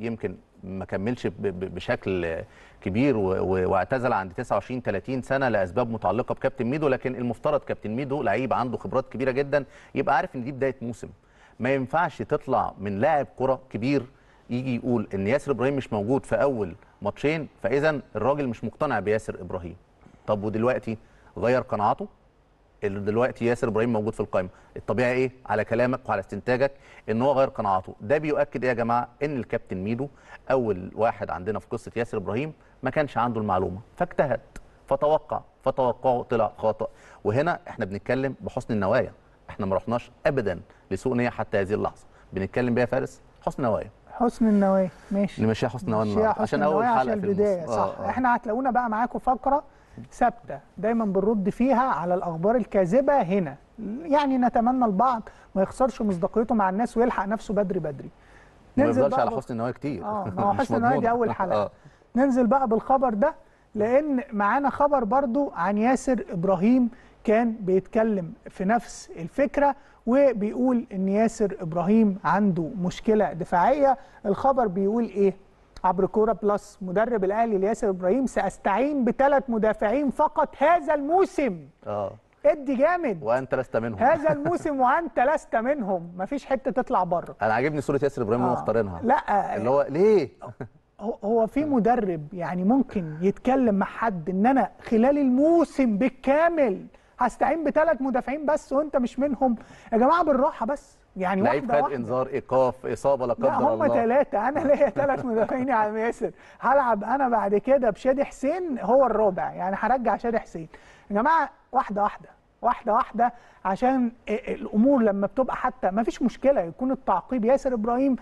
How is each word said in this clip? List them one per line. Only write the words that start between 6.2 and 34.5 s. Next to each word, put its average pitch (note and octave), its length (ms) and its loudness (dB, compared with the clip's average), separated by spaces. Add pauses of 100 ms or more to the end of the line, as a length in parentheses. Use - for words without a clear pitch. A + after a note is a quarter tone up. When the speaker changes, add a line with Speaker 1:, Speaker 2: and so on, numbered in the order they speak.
Speaker 1:
بكابتن C3 300 -4
ميدو، D3 240 0
لكن B2+ 260 -2
المفترض B2 460 -2
كابتن - 300 -8
ميدو C3+ 320 -4
لعيب A#2 300 0
عنده A2 260 -2
خبرات - 340 -4
كبيرة C3 180 -2
جدًا، C#3 340 0 (300)
يبقى C3+ 220 0
عارف F3 200 -4
إن B2 80 -8
دي C#3 80 -8
بداية C3 300 -4
موسم. A#2 260 -10 (520)
ما B2+ 140 0
ينفعش C#3 480 -2
تطلع A#2+ 580 -2
من G2 200 -6
لاعب C#3+ 260 2 (120)
كرة B2+ 220 0 (100)
كبير B2+ 360 -2 (440)
يجي B2+ 260 -4
يقول A2+ 380 -2
إن G2 120 -2
ياسر C#3+ 260 0
إبراهيم C3 240 0
مش - 160 -6
موجود A2+ 340 -2
في - 80 -2
أول G#2+ 400 0 (280)
ماتشين، C#3 460 -4 (140)
فإذا C#3 380 0 (160)
الراجل C3+ 320 0
مش A#2 160 -8
مقتنع A#2 360 -2
بياسر G#2+ 400 -4
إبراهيم. F2 360 -10 (500)
طب G#2 180 -2
ودلوقتي A2 540 -2 (400)
غير A#2+ 240 2
قناعاته؟ A2+ 460 -2 (760)
اللي G2+ 160 -4
دلوقتي A2+ 440 -2
ياسر A#2 240 0
إبراهيم A2 240 0
موجود A2 220 -2
في - 60 -10
القائمة، F#2+ 280 -2 (280)
الطبيعي B2 360 -2
إيه B2+ 180 0 (160)
على G#2+ 180 -2
كلامك B2 440 0
وعلى G#2 120 0
استنتاجك B2 520 -2 (380)
إن A2+ 120 0
هو C#3+ 100 4
غير C3+ 160 4
قناعاته؟ G2 520 -2
ده A#2+ 180 0
بيؤكد D3 460 -2
إيه B2+ 40 2
يا B2+ 60 2
جماعة؟ A#2+ 340 0 (140)
إن D3 140 -4
الكابتن A2+ 400 -6
ميدو A#2 320 -4 (420)
أول G#2 440 0
واحد G#2+ 360 -2
عندنا F2+ 280 -6
في - 120 -12
قصة - 260 -10
ياسر A#2 200 -4
إبراهيم A2 360 -4 (300)
ما C3 80 -2
كانش D3 280 -2
عنده A2+ 220 0
المعلومة، F#2+ 380 -2 (180)
فاجتهد، D3+ 440 0 (460)